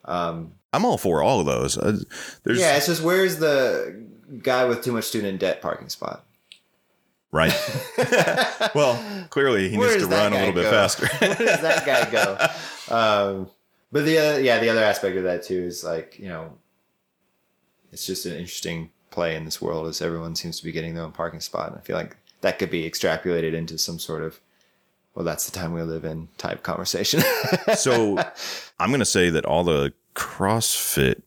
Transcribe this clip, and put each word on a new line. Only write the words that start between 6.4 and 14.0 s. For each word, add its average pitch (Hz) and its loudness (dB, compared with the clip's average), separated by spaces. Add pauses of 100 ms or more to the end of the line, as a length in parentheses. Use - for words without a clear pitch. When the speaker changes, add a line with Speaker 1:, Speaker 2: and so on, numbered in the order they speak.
Speaker 2:
Right. 78 4 (460)
Speaker 1:
<laughs> - 2
Speaker 2:
Well, 120 0
clearly 120 2
he 107 -2
Speaker 1:
Where 123 4
Speaker 2:
needs 107 4
Speaker 1:
does 98 0
Speaker 2:
to 92 2
Speaker 1:
that 104 4
Speaker 2:
run 104 4
a 98 2
Speaker 1:
guy 95 2
Speaker 2:
little 95 0
bit 87 2
Speaker 1:
go? 107 4
Speaker 2:
faster. 104 4
Speaker 1:
<laughs> - -2
Where 196 2
does 226 2
that 156 2
guy 135 4
go? 107 2
Speaker 2:
<laughs> 160 2 (460)
Speaker 1:
Um, 101 2 (400)
but 147 0